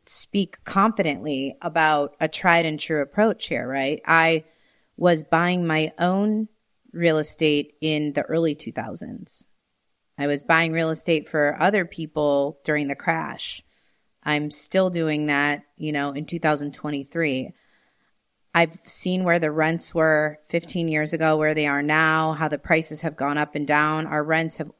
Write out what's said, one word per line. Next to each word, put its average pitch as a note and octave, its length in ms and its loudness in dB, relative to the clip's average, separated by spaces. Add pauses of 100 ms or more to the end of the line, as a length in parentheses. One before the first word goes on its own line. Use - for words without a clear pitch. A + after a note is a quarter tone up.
speak - 600 -4
confidently D3+ 960 0
about D#3 580 2
a D#3+ 80 0
tried E3+ 380 2
and D#3 120 -2
true D3+ 240 -2
approach G#3 460 0
here, A#2+ 200 -4
right? C3+ 380 -2
I E3 380 4 (540)
was E3 260 2
buying F3 420 2
my D#3 320 0
own G#3 520 0 (420)
real E3+ 260 2
estate D3+ 640 0
in D3+ 340 -2
the C#3+ 100 0
early D#3+ 320 0
two - 180 -12
thousands. - 720 -12 (680)
I C#3+ 100 -2
was D3 160 -2
buying E3 300 2
real D#3+ 180 0
estate D#3 380 0
for D3 300 0
other F#3 260 2
people C#3+ 800 -2
during D3 260 -2
the C#3 60 -6
crash. - 680 -6 (600)
I'm D3+ 280 -2
still F#3 380 0
doing D#3 380 -2
that, C#3+ 360 0 (140)
you D#3 160 -6
know, C#3+ 180 -2
in D3 140 -6
two E3+ 140 -6
thousand D3 340 0
twenty-three. C#3+ 800 -4 (1000)
I've E3 300 2
seen F#3 380 -2
where F3 160 2
the D#3 120 0
rents D#3+ 440 -2
were D3+ 500 2
fifteen E3+ 420 -4
years D3+ 240 -2
ago, D#3 260 2
where D3+ 180 2
they D3+ 100 0
are C#3+ 160 0
now, D#3+ 520 2
how D3+ 140 -2
the D3 120 -4
prices D#3+ 420 -2
have D#3 160 -6
gone C#3+ 220 -2
up D3 160 -4
and D3 120 -4
down. D3+ 380 2
Our D3+ 180 -2
rents D#3+ 340 -2
have D#3 220 -8